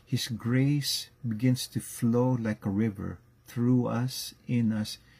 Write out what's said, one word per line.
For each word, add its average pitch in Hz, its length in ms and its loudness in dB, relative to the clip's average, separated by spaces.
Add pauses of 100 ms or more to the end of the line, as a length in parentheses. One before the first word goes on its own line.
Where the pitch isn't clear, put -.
His - 220 -2
grace 131 840 0 (160)
begins 123 400 0
to - 140 -4
flow 120 500 2 (100)
like 110 240 -2
a 104 60 0
river 98 480 -2 (280)
through 120 420 2
us, 120 460 -4 (140)
in 117 240 2
us, 107 240 -4 (240)